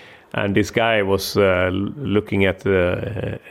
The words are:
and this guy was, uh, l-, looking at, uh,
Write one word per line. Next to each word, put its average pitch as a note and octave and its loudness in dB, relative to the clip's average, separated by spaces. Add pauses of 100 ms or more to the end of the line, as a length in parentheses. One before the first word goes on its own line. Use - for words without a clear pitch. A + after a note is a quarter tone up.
(340)
and G2+ -2
this G2+ 2
guy A2+ 2
was, G2 -2
uh, F#2 4
l-, - - (240)
looking G2+ 0
at, F#2+ -2
uh, G2 -2 (120)